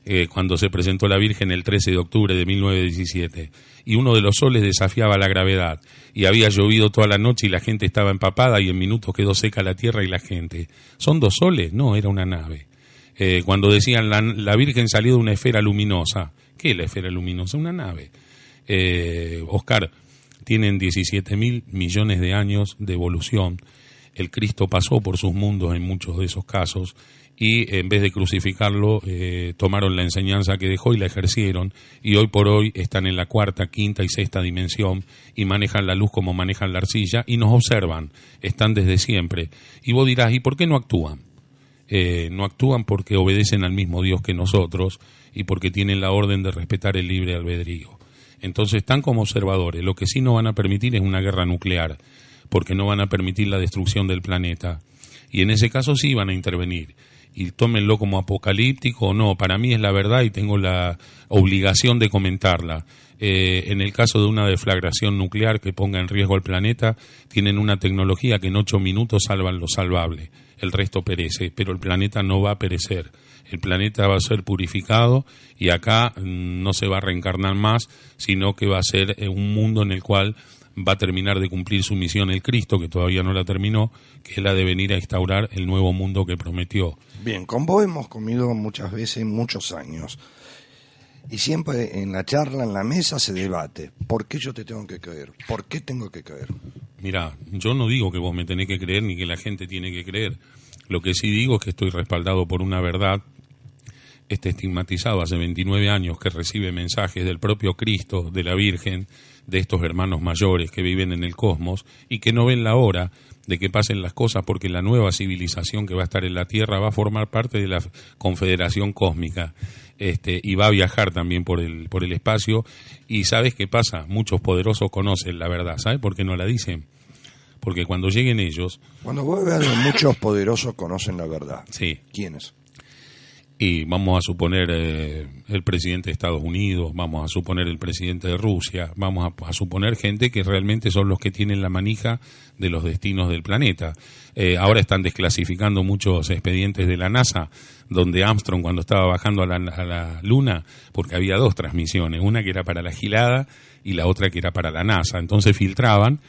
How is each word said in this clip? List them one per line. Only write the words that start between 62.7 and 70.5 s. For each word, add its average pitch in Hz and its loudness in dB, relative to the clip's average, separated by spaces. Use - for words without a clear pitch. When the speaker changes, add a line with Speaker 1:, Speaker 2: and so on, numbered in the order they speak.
Speaker 1:
Eh, 92 2
en 98 -2
el 98 -4
caso 117 2
de 104 4
una 107 2
deflagración 95 0
nuclear 107 0
que 98 -6
ponga 98 -2
en 92 -4
riesgo 98 2
al 95 2
planeta, 110 0
tienen 101 2
una 104 2
tecnología 95 0
que 92 -4
en 92 0
ocho 104 2
minutos 98 0
salvan 92 -2
lo 82 -6
salvable. 85 -2